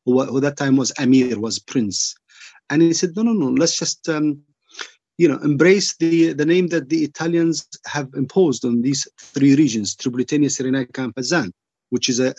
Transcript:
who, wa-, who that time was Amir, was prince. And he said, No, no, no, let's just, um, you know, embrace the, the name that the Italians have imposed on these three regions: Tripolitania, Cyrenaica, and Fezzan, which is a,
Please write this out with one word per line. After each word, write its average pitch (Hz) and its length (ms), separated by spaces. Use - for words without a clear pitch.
who, 127 100
wa-, 131 100
who 120 140
that 143 180
time 135 180
was 131 220
Amir, 127 420
was 107 200
prince. - 560
And 147 120
he 165 120
said, 165 220
No, 214 80
no, 233 100
no, 156 160
let's 139 280
just, - 300
um, 151 340
you 170 100
know, 135 120
embrace 160 580
the, 165 360
the 147 120
name 180 220
that 156 220
the 160 140
Italians 165 640
have 143 300
imposed 143 500
on 120 160
these 135 260
three 139 360
regions: 113 400
Tripolitania, 127 540
Cyrenaica, 131 540
and 113 120
Fezzan, 123 360
which 123 180
is 120 100
a, 127 200